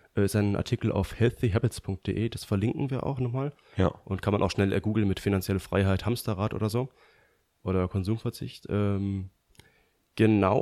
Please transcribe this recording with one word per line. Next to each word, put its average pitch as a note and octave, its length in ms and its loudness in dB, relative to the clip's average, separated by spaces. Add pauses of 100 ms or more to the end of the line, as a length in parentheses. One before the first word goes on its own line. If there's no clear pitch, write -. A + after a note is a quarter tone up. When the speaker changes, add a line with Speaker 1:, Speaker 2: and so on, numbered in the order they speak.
(140)
Speaker 1:
Äh, G2+ 120 2
ist G2 100 0
ein G2+ 180 2
Artikel - 380 -2
auf - 260 -2
healthyhabits A2+ 640 0
punkt - 260 -8
de, G2+ 220 -2
das - 160 -12
verlinken G#2+ 460 0
wir C3+ 140 -4
auch C#3 140 -4
nochmal. B2+ 360 -4 (240)
Speaker 2:
Ja. F#2 160 2 (100)
Speaker 1:
Und G2 160 -4
kann G2+ 140 0
man G2 80 2
auch F#2+ 80 2
schnell, G2 240 0
äh, G2 80 0
googeln G#2+ 260 0
mit F#2+ 120 -2
finanzielle G2 380 0
Freiheit, G2 460 0
Hamsterrad G#2+ 480 -2
oder G#2+ 160 -2
so. A#2+ 220 -4 (720)
Oder F#2 260 0
Konsumverzicht. A2 800 -4
Ähm, G2 640 -2 (840)
genau, G#2+ 460 6